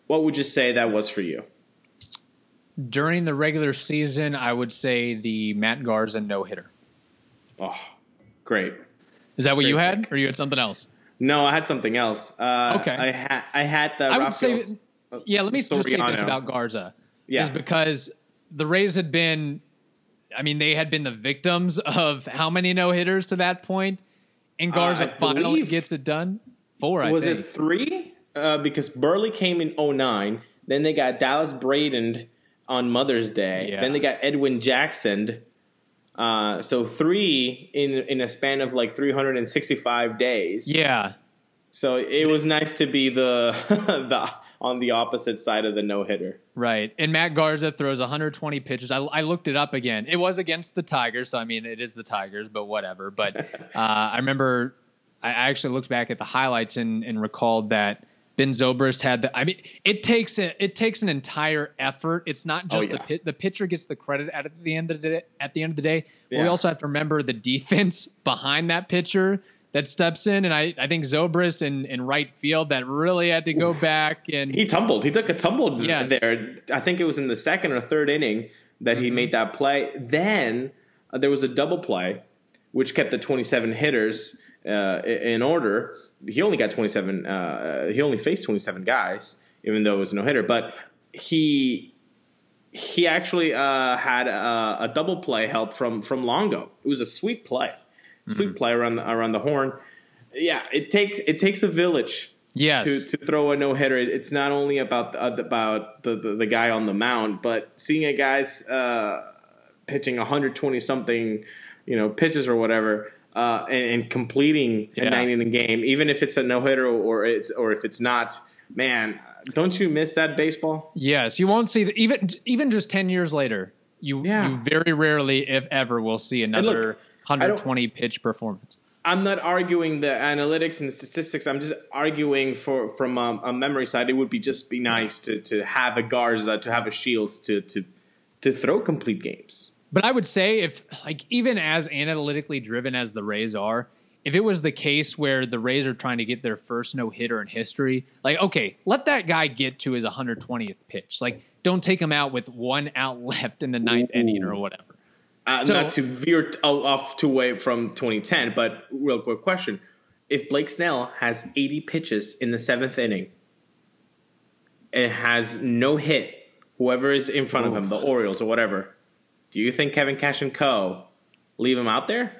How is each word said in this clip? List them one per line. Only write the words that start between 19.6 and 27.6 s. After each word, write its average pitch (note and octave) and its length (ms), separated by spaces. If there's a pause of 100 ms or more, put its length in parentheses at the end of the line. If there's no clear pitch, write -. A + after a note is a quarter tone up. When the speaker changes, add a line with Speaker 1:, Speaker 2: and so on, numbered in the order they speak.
Speaker 2:
I C3 40
mean, D3 180
they D3+ 160
had D#3 140
been D3+ 140
the C3 80
victims D#3 680
of D3 460
how D#3 240
many F3+ 240
no-hitters F3+ 540
to F#3+ 100
that F3+ 260
point? F#3+ 380 (580)
And E3+ 140
Speaker 1:
Uh, - 20
Speaker 2:
Garza F3 300
Speaker 1:
I - 120
Speaker 2:
finally D#3 260
Speaker 1:
believe E3+ 260
Speaker 2:
gets E3 240
it C#3+ 100
done? E3+ 380 (400)
Four, D#3+ 220
I A#2 80
Speaker 1:
Was D#3 120
Speaker 2:
think. D#3 160
Speaker 1:
it - 40
three? C#4+ 720 (220)